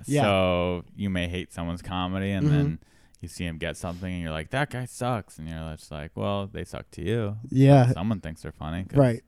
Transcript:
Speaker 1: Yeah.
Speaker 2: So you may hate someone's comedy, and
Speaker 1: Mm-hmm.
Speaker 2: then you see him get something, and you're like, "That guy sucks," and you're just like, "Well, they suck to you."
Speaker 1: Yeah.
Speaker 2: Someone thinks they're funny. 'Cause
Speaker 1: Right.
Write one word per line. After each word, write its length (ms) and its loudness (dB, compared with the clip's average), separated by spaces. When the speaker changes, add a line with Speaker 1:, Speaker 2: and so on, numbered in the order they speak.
Speaker 1:
Yeah. 160 2
Speaker 2:
So 640 4
you 160 -2
may 180 0
hate 240 -8
someone's 300 -6
comedy, 500 -2
and 140 2
Speaker 1:
Mm-hmm. 100 4
Speaker 2:
then 220 0
you 60 -10
see 180 -8
him 100 -6
get 220 -6
something, 340 -8
and 80 -6
you're 120 -6
like, 180 -8
"That 180 -2
guy 160 -8
sucks," 540 -6
and 100 -10
you're 80 -8
just 140 -18
like, 240 -10
"Well, 320 -2
they 180 -10
suck 260 -14
to 120 -12
you." 340 -2
Speaker 1:
Yeah. 440 8
Speaker 2:
Someone 280 -2
thinks 220 -12
they're 100 -10
funny. 320 -6
'Cause 140 -2
Speaker 1:
Right. 300 4